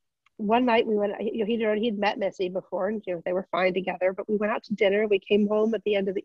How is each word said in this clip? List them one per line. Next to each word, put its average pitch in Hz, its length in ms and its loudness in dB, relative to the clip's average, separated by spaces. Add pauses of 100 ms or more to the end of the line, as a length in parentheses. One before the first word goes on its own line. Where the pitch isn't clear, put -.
(360)
one 226 280 0
night 233 220 2
we 220 80 0
went, 202 260 0
you 226 200 -4
know, 202 60 -2
he'd 226 180 0
already, 214 160 0
he'd 214 180 -2
met 202 220 0
Missy 185 280 -2
before, 185 400 -4
and, 214 200 -4
you 180 80 -2
know, 165 80 -10
they 180 80 -2
were 185 180 -4
fine 180 240 2
together, 185 380 -2
but 196 180 -8
we 208 60 0
went 208 160 0
out 269 120 -6
to 214 100 -8
dinner. 208 340 4
We 196 100 4
came 208 300 2
home 214 260 2
at 196 80 -2
the 208 140 0
end 196 120 0
of 185 60 -2
the 202 100 -6